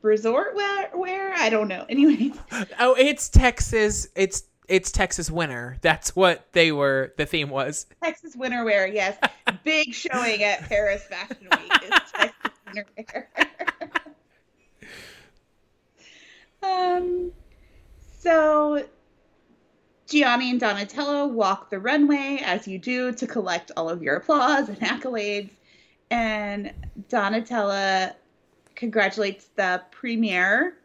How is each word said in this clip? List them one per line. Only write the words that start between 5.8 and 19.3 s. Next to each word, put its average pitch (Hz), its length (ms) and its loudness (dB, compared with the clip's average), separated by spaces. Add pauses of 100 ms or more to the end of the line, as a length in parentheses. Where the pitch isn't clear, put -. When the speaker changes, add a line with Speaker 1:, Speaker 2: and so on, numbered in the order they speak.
Speaker 2:
That's - 340 0
what 180 380 4
they 165 200 6
were. 135 440 0
The 151 100 0
theme 147 240 -4
was 135 360 -4 (160)
Speaker 1:
Texas 320 340 -6
winter 247 280 -4
wear, 202 220 2
yes. 202 300 -2 (260)
Speaker 2:
<laughs> 196 220 -4
Speaker 1:
Big 214 300 0
showing 233 500 -2
at 202 240 0
Paris 202 360 0
Fashion 190 460 -14
Week 392 220 2 (120)
is - 60 -10 (220)
Texas - 400 -4 (140)
winter 202 200 -12 (100)
wear. - 380 -12
<laughs> - 40 -8 (3250)
Um, 359 680 0 (880)
so 302 640 4 (1200)